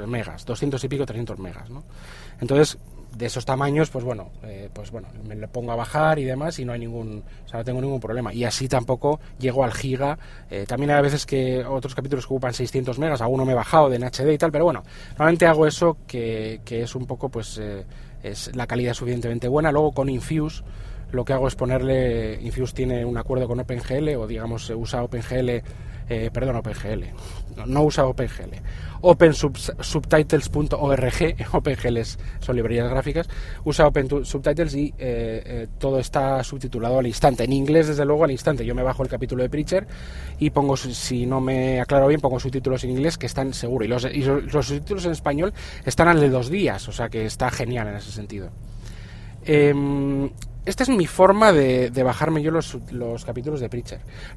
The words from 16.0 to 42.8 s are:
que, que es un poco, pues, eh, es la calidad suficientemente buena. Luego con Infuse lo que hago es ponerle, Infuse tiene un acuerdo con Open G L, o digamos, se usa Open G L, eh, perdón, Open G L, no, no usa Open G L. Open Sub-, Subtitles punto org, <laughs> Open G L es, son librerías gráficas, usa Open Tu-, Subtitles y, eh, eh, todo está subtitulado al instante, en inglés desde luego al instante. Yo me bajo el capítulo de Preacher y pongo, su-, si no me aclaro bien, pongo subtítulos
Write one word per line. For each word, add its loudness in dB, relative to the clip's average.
que, -4
que -4
es -8
un -6
poco, -6
pues, -8
eh, -8
es -8
la -2
calidad 0
suficientemente -4
buena. 4
Luego 4
con 0
Infuse -4
lo -2
que 0
hago 2
es -6
ponerle, 0
Infuse -4
tiene -2
un -2
acuerdo 0
con -2
Open -4
G -4
L, 0
o -4
digamos, -6
se -6
usa -2
Open -4
G -2
L, 0
eh, -2
perdón, 0
Open -4
G -8
L, -4
no, -8
no 4
usa 4
Open -2
G -10
L. -10
Open 10
Sub-, 0
Subtitles 2
punto 0
org, 2
<laughs> 0
Open 2
G -4
L 2
es, -4
son -2
librerías 0
gráficas, 0
usa 6
Open 2
Tu-, 0
Subtitles 0
y, -2
eh, -4
eh, -8
todo 0
está 0
subtitulado -2
al 2
instante, 4
en 0
inglés 4
desde 0
luego 4
al 4
instante. 0
Yo -2
me 0
bajo 0
el -4
capítulo -2
de 0
Preacher 0
y 2
pongo, 4
su-, -6
si -2
no 0
me 2
aclaro 6
bien, 6
pongo 2
subtítulos -2